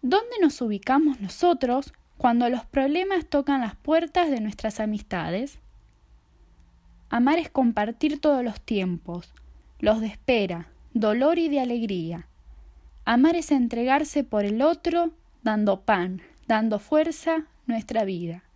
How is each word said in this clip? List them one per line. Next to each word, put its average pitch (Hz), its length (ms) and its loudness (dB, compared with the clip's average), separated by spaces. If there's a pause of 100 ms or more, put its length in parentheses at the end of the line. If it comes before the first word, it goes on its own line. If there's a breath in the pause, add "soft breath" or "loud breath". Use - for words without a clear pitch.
¿Dónde 440 400 0
nos 311 200 2
ubicamos 254 600 2
nosotros 262 720 0 (260)
cuando 240 320 2
los 247 160 -4
problemas 330 600 -2
tocan 277 360 0
las 208 120 -6
puertas 330 560 0
de 247 100 -2
nuestras 214 380 -6
amistades? 208 800 -6 (1500)
Amar 262 300 2
es - 100 -8
compartir 233 720 0
todos 277 240 2
los 220 160 -6
tiempos, 175 720 -6 (480)
los 220 200 2
de 220 60 -4
espera, 196 640 -2 (260)
dolor 240 460 2
y 330 80 0
de 285 100 0
alegría. 202 680 -4 (760)
Amar 262 300 4
es 339 160 -2
entregarse 262 720 2
por 208 220 -2
el 214 180 0
otro, 339 480 0 (320)
dando 208 380 0
pan, 185 420 0 (240 soft breath)
dando 220 320 0
fuerza, 311 680 0 (200)
nuestra 226 380 -2
vida. 175 400 -6 (120)